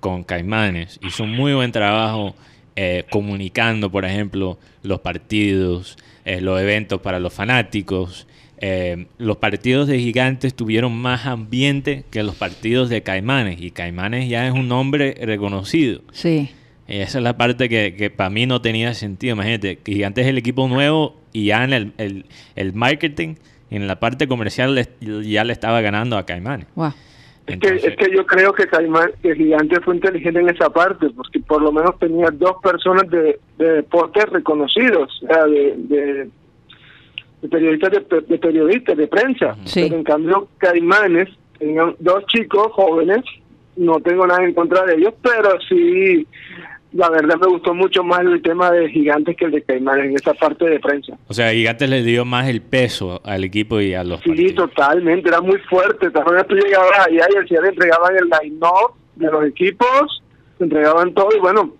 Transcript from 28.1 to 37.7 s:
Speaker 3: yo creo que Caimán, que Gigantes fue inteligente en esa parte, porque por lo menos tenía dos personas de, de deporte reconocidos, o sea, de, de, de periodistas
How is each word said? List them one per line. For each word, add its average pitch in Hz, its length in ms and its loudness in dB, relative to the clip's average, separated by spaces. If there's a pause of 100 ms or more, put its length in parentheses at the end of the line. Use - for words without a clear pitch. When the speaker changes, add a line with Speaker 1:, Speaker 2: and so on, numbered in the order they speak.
Speaker 3:
yo 190 120 2
creo 190 280 4
que 196 120 0
Caimán, 165 440 0 (120)
que 165 120 2
Gigantes 156 500 2
fue 180 120 0
inteligente 170 440 -2
en 175 80 2
esa 170 220 2
parte, 175 400 0
porque 127 300 -8
por 151 200 0
lo 151 120 2
menos 165 260 0
tenía 170 320 0
dos 180 320 0
personas 185 480 2
de, 156 280 2 (200)
de 165 180 2
deporte 160 500 2
reconocidos, 156 960 0
o - 40 -14
sea, 160 200 4
de, 143 300 2
de, 139 520 -2 (1120)
de 156 60 -10
periodistas 160 440 2